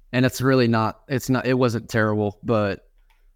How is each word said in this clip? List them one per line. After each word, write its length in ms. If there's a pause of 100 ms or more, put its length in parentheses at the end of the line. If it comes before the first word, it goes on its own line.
(120)
and 140
it's 160
really 260
not, 400
it's 220
not, 160
it 80
wasn't 360
terrible, 540
but 460 (460)